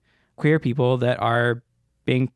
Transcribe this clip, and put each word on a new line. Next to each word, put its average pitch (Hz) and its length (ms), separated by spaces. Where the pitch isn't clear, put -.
queer 156 220
people, 127 400
that 123 220
are 120 420
being 127 300